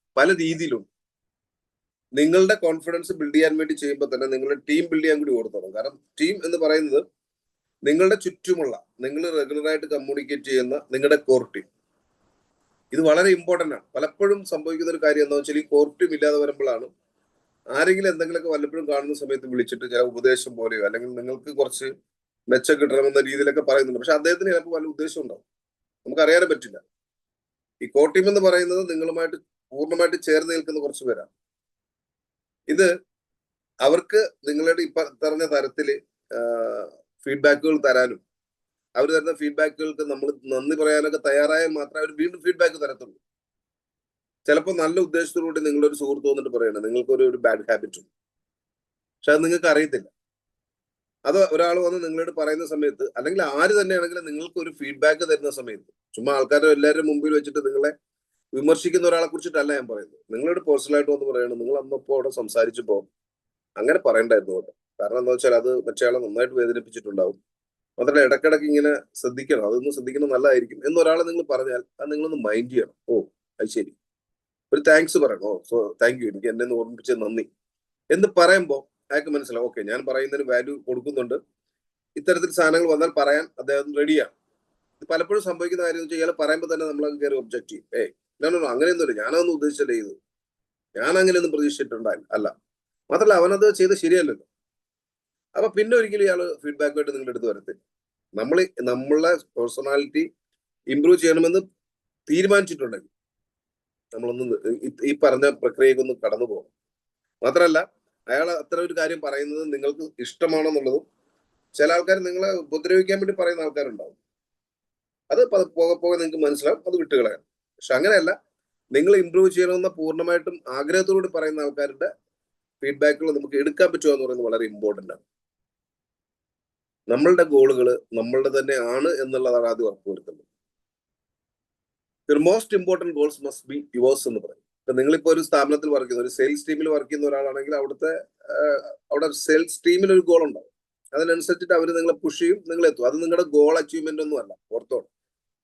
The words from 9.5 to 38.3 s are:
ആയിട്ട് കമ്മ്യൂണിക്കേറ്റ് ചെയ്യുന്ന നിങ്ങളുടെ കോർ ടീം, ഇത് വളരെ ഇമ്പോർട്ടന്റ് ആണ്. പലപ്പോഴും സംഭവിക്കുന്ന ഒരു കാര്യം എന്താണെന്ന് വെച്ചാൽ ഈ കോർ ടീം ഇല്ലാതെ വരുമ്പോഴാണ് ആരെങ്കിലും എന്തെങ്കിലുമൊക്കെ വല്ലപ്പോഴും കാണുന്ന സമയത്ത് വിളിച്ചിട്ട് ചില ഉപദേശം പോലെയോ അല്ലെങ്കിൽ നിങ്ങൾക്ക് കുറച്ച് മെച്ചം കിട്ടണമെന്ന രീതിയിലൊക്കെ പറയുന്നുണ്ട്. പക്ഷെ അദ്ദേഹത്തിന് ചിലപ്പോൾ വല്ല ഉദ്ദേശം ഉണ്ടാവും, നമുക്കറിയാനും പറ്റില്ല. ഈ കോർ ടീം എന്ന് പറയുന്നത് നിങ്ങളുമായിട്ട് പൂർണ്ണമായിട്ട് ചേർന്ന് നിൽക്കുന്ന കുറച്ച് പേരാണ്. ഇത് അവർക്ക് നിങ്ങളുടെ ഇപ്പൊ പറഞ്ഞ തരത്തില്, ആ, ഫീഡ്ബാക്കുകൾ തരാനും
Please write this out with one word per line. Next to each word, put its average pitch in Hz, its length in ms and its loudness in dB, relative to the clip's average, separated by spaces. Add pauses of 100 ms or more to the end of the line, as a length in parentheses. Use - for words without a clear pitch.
ആയിട്ട് 156 240 -4
കമ്മ്യൂണിക്കേറ്റ് 139 540 -8
ചെയ്യുന്ന 131 260 0 (160)
നിങ്ങളുടെ 143 280 2 (100)
കോർ 127 140 4 (120)
ടീം, 98 120 -12 (1300)
ഇത് 143 140 0
വളരെ 175 300 6
ഇമ്പോർട്ടന്റ് 170 380 -2
ആണ്. - 100 -18 (100)
പലപ്പോഴും 202 440 0 (120)
സംഭവിക്കുന്ന 165 420 -4
ഒരു 160 120 -8
കാര്യം 151 180 4
എന്താണെന്ന് 143 220 0
വെച്ചാൽ 147 180 -4
ഈ - 80 -20
കോർ 147 160 4 (120)
ടീം 170 160 2
ഇല്ലാതെ 147 280 2
വരുമ്പോഴാണ് 135 440 -4 (800)
ആരെങ്കിലും 185 420 2
എന്തെങ്കിലുമൊക്കെ 165 440 -4
വല്ലപ്പോഴും 147 360 -4
കാണുന്ന 143 320 -2
സമയത്ത് 131 300 -6
വിളിച്ചിട്ട് 123 400 -4
ചില 120 180 2
ഉപദേശം 123 460 0
പോലെയോ 113 300 -4
അല്ലെങ്കിൽ 117 240 -4 (100)
നിങ്ങൾക്ക് 127 400 -10
കുറച്ച് 135 280 -4 (600)
മെച്ചം 127 340 4
കിട്ടണമെന്ന 139 460 4
രീതിയിലൊക്കെ 139 420 0
പറയുന്നുണ്ട്. 131 320 2
പക്ഷെ 160 160 2
അദ്ദേഹത്തിന് 175 340 0
ചിലപ്പോൾ 170 240 -2
വല്ല 156 120 -6
ഉദ്ദേശം 156 360 -8
ഉണ്ടാവും, 113 200 -16 (640)
നമുക്കറിയാനും 160 460 4
പറ്റില്ല. 117 260 -6 (1040)
ഈ 123 140 -6
കോർ 147 200 8
ടീം 185 160 4
എന്ന് 202 180 4
പറയുന്നത് 180 420 2
നിങ്ങളുമായിട്ട് 165 460 -4 (340)
പൂർണ്ണമായിട്ട് 165 560 0
ചേർന്ന് 156 260 2
നിൽക്കുന്ന 156 260 -6
കുറച്ച് 143 280 -8
പേരാണ്. - 260 -6 (1300)
ഇത് 185 200 2 (920)
അവർക്ക് 170 420 2 (260)
നിങ്ങളുടെ 160 340 0
ഇപ്പൊ 160 220 -4 (200)
പറഞ്ഞ 156 220 -2 (100)
തരത്തില്, 143 420 -2 (400)
ആ, - 20 -4 (880)
ഫീഡ്ബാക്കുകൾ 143 520 2 (100)
തരാനും 127 340 2 (720)